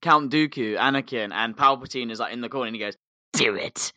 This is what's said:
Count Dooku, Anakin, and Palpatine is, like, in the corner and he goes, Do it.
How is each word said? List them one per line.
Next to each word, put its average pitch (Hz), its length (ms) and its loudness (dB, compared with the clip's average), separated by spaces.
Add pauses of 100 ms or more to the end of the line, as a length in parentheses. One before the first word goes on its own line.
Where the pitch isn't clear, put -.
Count 151 280 4
Dooku, 139 460 0
Anakin, 117 560 0
and 110 240 -2
Palpatine 131 540 2
is, 110 100 -8
like, 113 120 -4
in 120 80 -8
the 120 80 -8
corner 127 200 -4
and 113 80 -8
he 107 40 -8
goes, 104 160 -6 (360)
Do 117 240 2
it. - 400 -6